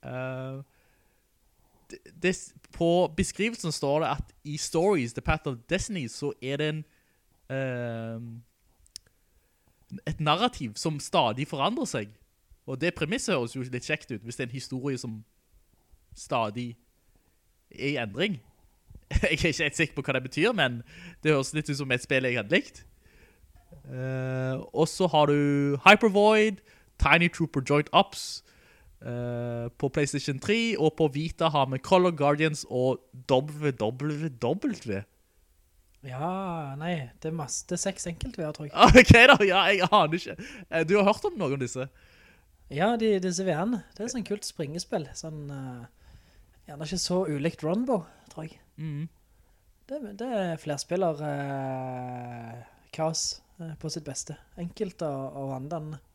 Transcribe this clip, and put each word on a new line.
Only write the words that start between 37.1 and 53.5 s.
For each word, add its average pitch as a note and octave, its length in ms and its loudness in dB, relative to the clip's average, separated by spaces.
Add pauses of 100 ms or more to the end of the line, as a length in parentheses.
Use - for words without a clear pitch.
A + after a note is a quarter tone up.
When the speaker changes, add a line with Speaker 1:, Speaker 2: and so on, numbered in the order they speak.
Speaker 2:
det D#3 80 -6
er E3 60 -6
masse, D3 320 -8
det F3+ 100 -4
er - 140 -6
seks - 160 -10
enkelt-VR, E3 460 -8
tror D3+ 160 -10
jeg. - 40 -16
Speaker 1:
<laughs> B3 280 12
Ok - 100 10
da, A#3+ 320 12
ja, F#3+ 220 4
jeg F#3 260 4
aner E3 220 6
ikke. - 240 -6 (340)
Eh, E3 140 2
du F3 120 2
har G3+ 80 6
hørt G#3+ 200 2
om F4+ 120 -4
noen D3+ 160 -2
av C#3 60 -6
disse? B2+ 300 -6 (800)
Speaker 2:
Ja, F#3 260 0
de, A3 240 2
disse F3+ 240 -4
V F#3 80 0
R-ene. F#3 320 -2 (140)
Det G#3 80 -8
er - 20 -8
sånn B3 160 -8
kult G#3 240 -8
springespill. D#3+ 680 -8
Sånn, D#3 360 -12
eh, C3 360 -12 (840)
gjerne D3+ 180 -10
ikke F#3 120 -6
så F3+ 280 0
ulikt D3+ 360 -4
Runbow, G#3 420 0 (240)
tror D#3+ 180 -12
jeg. - 120 -18 (180)
Speaker 1:
Mhm. D3+ 320 -8 (800)
Speaker 2:
Det, C#4 100 -10 (200)
det A#3 100 -8
er F#3+ 300 -2
flerspiller, D#3 640 -4
eh, B2+ 1400 -8 (320)
kaos, - 480 -4 (160)